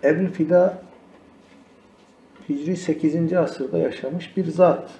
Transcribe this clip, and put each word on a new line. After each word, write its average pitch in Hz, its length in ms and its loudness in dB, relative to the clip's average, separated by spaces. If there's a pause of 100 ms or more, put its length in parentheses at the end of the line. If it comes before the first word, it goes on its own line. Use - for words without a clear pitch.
Ebul 160 220 4
Fida, 180 560 2 (1700)
Hicri 151 280 -4
sekizinci 160 600 0
asırda 135 400 -2
yaşamış 135 580 -4
bir 185 80 0
zat. 165 560 2